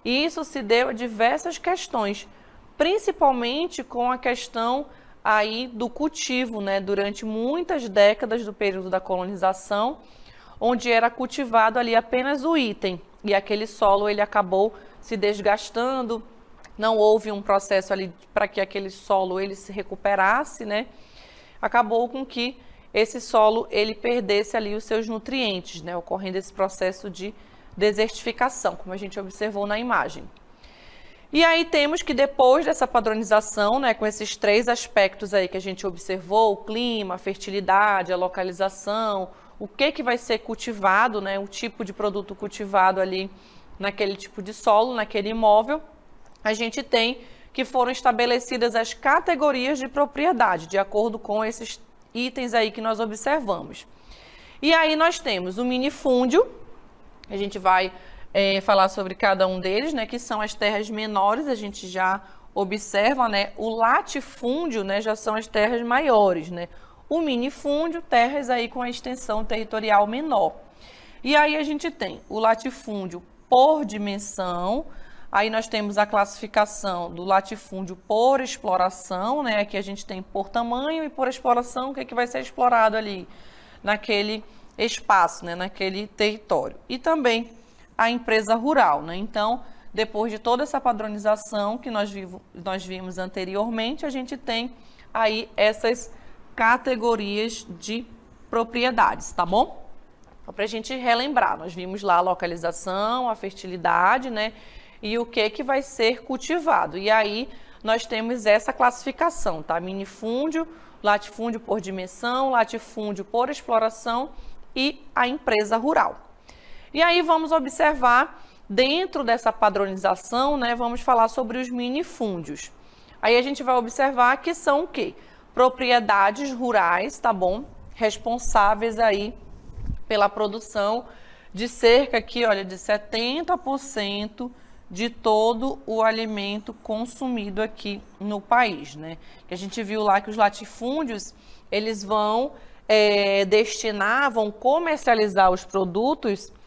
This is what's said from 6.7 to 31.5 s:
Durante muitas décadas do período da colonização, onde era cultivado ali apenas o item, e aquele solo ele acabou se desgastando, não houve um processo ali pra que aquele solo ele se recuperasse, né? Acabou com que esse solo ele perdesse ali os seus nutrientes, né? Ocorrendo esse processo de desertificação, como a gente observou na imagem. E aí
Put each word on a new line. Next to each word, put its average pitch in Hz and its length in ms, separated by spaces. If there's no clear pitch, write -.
Durante 202 440
muitas 247 640
décadas 214 560
do 202 80
período 190 360
da 185 120
colonização, 190 1000
onde 240 300
era 233 200
cultivado 233 680
ali 233 180
apenas 254 480
o 330 120
item, 208 440
e 202 100
aquele 208 320
solo 202 420
ele 208 120
acabou 208 520
se - 160
desgastando, 220 1080
não 220 180
houve 214 360
um 202 100
processo 196 500
ali 190 200
pra 208 140
que - 140
aquele 196 300
solo 190 500
ele 196 160
se 190 160
recuperasse, 202 920
né? 214 220
Acabou 233 480
com 269 160
que 254 320
esse 220 260
solo 226 500
ele 214 260
perdesse 208 600
ali 208 200
os 220 80
seus 220 240
nutrientes, 220 760
né? 175 140
Ocorrendo 185 420
esse 190 140
processo 190 580
de 185 240
desertificação, 214 1000
como 185 160
a 190 40
gente 196 240
observou 202 460
na 208 120
imagem. 214 460
E 311 120
aí 330 200